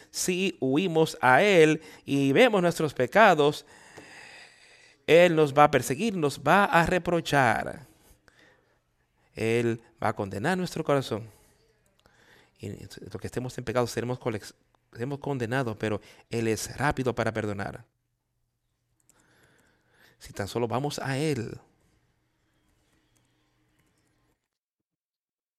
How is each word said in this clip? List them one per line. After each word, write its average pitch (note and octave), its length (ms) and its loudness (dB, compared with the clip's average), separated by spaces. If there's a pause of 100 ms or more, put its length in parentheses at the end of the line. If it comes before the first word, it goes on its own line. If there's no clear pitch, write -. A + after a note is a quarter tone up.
(100)
si F#3 480 -2
huimos D#3+ 640 0
a B2+ 240 6
él D#3 360 6 (240)
y C#3 280 0
vemos F#3+ 280 4
nuestros E3 320 0
pecados, D3+ 720 4 (1400)
él E3 300 6
nos D3 200 2
va D3 80 8
a D3 60 6
perseguir, D3 460 -2
nos D3 240 -2
va F3+ 240 4
a E3+ 220 2
reprochar. E3 1000 -2 (1500)
Él A#2 440 0 (220)
va G#2+ 60 0
a A2 80 -4
condenar G#2 420 -4
nuestro E3+ 240 -6
corazón. B2+ 480 -2 (1300)
Y G#2 120 -12
lo - 500 -16
que - 60 -14
estemos B2 320 -10
en B2+ 60 -14
pecado A#2+ 220 -2
seremos A#2+ 320 -6
cole-, A2 220 -6 (500)
seremos C3+ 280 -10
condenados, B2 580 -6
pero G#2+ 240 -4 (300)
él A2+ 180 -4
es - 300 -4
rápido B2+ 360 -2
para A2+ 160 -4
perdonar. G#2 540 -8 (2250)
Si - 140 -20
tan G2+ 160 -8
solo A#2+ 180 -4
vamos C3 320 -4
a C3 200 -4
él, C#3+ 420 -4 (4000)